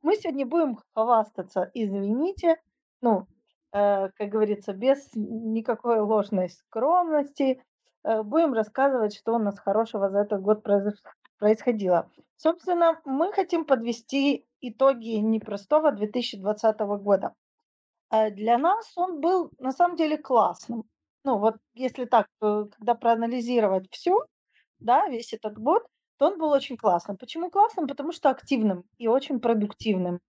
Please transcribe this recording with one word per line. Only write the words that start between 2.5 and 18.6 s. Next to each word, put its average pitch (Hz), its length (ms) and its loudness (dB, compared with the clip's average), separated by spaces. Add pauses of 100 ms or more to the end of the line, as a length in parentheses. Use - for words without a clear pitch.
ну, 202 260 0 (440)
э, 202 380 2
как 202 200 -8
говорится, 208 440 -2
без 262 400 0
никакой 226 880 -4
ложной 202 500 0
скромности. 285 1120 -2 (400)
Э, 220 200 -2
будем 277 300 2
рассказывать, 220 600 0
что 226 200 -4
у 233 40 0
нас 202 200 -2
хорошего 202 500 -2
за 196 100 0
этот 208 220 -2
год 208 220 0
произош-, 202 380 0 (360)
происходило. 208 720 0 (280)
Собственно, 339 680 0
мы 294 280 -2
хотим 349 320 -2
подвести 269 800 -2 (160)
итоги 240 560 0
непростого 220 760 0
две 208 160 -4
тысячи 233 300 -6
двадцатого 208 600 -2
года. 202 360 0 (800)
Э, 220 200 2
для 214 260 0
нас 381 380 0